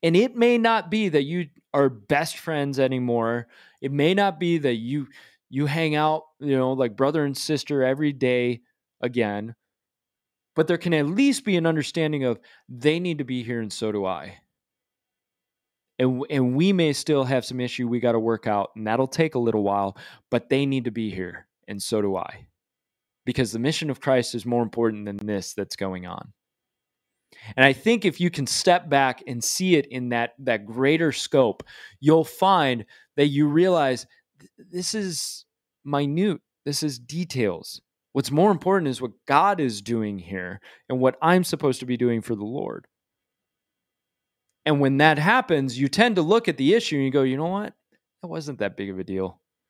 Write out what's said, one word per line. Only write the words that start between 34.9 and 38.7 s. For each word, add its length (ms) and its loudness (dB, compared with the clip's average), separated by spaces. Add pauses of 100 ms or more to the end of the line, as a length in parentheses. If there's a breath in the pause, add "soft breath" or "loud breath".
is 500 -6 (400)
minute. 560 0 (240)
This 180 -4
is 160 -4
details. 840 -6 (320)
What's 200 -2
more 180 6
important 380 0